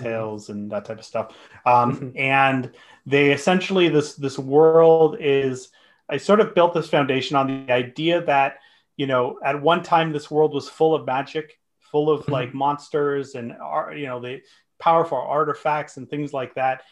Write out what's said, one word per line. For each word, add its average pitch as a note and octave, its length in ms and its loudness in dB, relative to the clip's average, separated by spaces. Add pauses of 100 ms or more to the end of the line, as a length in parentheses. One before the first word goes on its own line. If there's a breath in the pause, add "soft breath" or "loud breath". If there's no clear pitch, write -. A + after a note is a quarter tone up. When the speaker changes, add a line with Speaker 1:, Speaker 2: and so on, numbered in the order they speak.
Speaker 1:
DuckTales A2 440 -8
and G#2 220 -10
that G#2 140 -8
type G#2+ 140 -12
of - 60 -20
stuff. - 300 -8 (300 loud breath)
Um, B2 300 4
Speaker 2:
Mm-hmm. B2+ 220 -12
Speaker 1:
and C3+ 540 0 (340 loud breath)
they C#3+ 260 4
essentially, F3+ 580 0
this, D3 260 0
this C#3 240 -8
world D#3+ 800 6
is, C3+ 500 -2 (400 soft breath)
I D3 80 -4
sort G3+ 240 2
of G#3 140 0
built F3 180 4
this D#3 160 -4
foundation C#3 460 0
on C3+ 120 2 (180)
the B2+ 80 0
idea D#3 520 -2
that, C#3 320 0 (400 soft breath)
you C#3 100 -4
know, B2+ 360 0
at C#3+ 180 -2
one E3+ 220 2
time D#3+ 300 0
this D3 180 -8
world D3+ 220 2
was C#3 160 -8
full D#3+ 260 0
of B2+ 100 -4
magic, C#3 540 -8 (200)
full D3+ 300 -2
of, D3 120 0
Speaker 2:
Mm-hmm. D3 100 -6
Speaker 1:
like, B2+ 220 -4
monsters C#3+ 840 -4
and A#2+ 160 -10 (100)
ar-, D3+ 320 -8
you D3 140 -10
know, B2 140 -10
the B2+ 200 -12 (380 soft breath)
powerful E3 380 2
artifacts D3 800 -4
and B2+ 120 -16
things D3 240 -8
like B2+ 220 -8
that. C3 360 -4